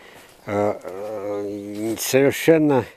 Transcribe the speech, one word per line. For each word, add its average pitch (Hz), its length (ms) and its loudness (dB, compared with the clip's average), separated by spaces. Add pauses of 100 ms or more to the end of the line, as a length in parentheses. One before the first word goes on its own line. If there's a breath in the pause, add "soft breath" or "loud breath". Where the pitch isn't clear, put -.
(460 loud breath)
Э, 104 360 -2
э, 104 1160 -8
совершенно 139 880 4 (100 loud breath)